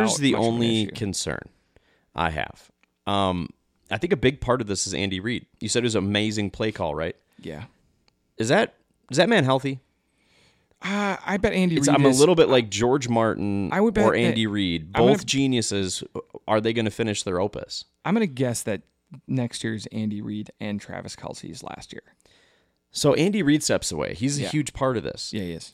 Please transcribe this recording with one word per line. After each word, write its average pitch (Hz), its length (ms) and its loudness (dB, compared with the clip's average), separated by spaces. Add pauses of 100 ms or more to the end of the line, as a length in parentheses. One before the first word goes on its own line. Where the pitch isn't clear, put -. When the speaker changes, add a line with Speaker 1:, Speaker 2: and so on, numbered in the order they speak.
(140)
Speaker 1:
without - 60 -2
Speaker 2:
the 139 140 2
Speaker 1:
much - 60 0
of 117 60 2
an 117 80 2
Speaker 2:
only 117 300 2
Speaker 1:
issue. - 80 -6
Speaker 2:
concern - 580 -6 (640)
I 82 160 0
have. - 400 -8 (380)
Um, 95 420 0 (400)
I 98 80 -2
think 175 160 -2
a 156 40 2
big 131 220 0
part 127 220 0
of 107 60 -8
this 98 180 -2
is 98 80 -8
Andy 95 260 -2
Reid. 110 280 -6 (120)
You 110 80 -6
said 120 160 0
it 123 40 2
was 110 80 0
an 95 100 0
amazing 104 460 0
play 110 200 -4
call, 82 240 -4
right? 80 200 -4 (260)
Speaker 1:
Yeah. 78 220 -12 (760)
Speaker 2:
Is 110 120 -2
that, 190 260 0 (340)
is 131 80 -6
that 180 100 4
man 220 160 4
healthy? 135 360 0 (1000)
Speaker 1:
Uh, 196 440 -2
I 196 120 0
bet 202 160 2
Andy 180 240 2
Speaker 2:
It's, 143 100 2
Speaker 1:
Reid 143 100 6
Speaker 2:
I'm 143 80 6
a 139 40 8
Speaker 1:
is 131 100 4
Speaker 2:
little 180 160 8
bit 165 120 8
like 123 220 4
George 120 400 2
Martin 101 640 0
Speaker 1:
I 185 80 2
would 220 140 2
bet - 100 4
Speaker 2:
or 110 60 6
Speaker 1:
that 98 80 2
Speaker 2:
Andy 113 260 2
Reid. 92 480 -2
Speaker 1:
I'm 113 80 2
gonna 123 120 8
Speaker 2:
Both - 120 -2
geniuses. 117 800 0 (440)
Are 107 140 4
they 113 120 2
gonna 113 180 0
finish 110 320 -2
their 90 180 -2
opus? - 440 -6 (200)
Speaker 1:
I'm 170 80 0
gonna 226 140 2
guess 127 360 -2
that 104 200 -4 (440)
next 123 360 -4
year's 110 240 -6
Andy 107 340 -6
Reid 107 380 -8
and 104 200 -6
Travis 92 360 -12
Kelce's - 480 -14
last - 280 -16
year. - 120 -16 (880)
Speaker 2:
So 143 240 2
Andy 196 280 2
Reid 143 180 4
steps - 300 -2
away. 73 220 -4
He's 135 260 -2
a - 40 -2
Speaker 1:
Yeah. 98 60 -6
Speaker 2:
huge 151 240 -2
part 131 220 0
of 101 80 -4
this. - 300 -8
Speaker 1:
Yeah, 107 80 -6
he 87 120 -6
is. - 200 -14